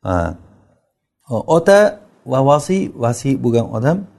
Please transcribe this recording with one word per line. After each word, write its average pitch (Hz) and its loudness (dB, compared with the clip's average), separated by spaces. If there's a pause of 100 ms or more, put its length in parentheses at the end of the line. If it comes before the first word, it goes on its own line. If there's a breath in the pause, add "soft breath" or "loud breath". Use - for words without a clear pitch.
Ha. 90 -2 (1300)
Ota 170 4 (440)
va 131 -2
vasi, 147 2 (140)
vasi 120 -4
bo'lgan 117 0
odam 131 0 (220)